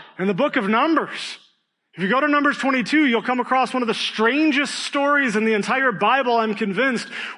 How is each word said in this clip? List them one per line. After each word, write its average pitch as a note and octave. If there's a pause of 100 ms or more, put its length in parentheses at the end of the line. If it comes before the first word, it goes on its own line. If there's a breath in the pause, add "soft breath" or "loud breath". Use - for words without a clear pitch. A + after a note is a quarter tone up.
(200)
in F#3
the G3+
book C4+
of G3+
Numbers, B3 (560)
if E3
you F#3+
go B3
to D4
Numbers C#4+
twenty-two, C4
you'll A#3
come B3
across B3+
one B3+
of A#3
the F#3+
strangest C4+
stories C#4
in G#3+
the A3
entire B3
Bible, A#3
I'm A3
convinced, G#3+ (300 loud breath)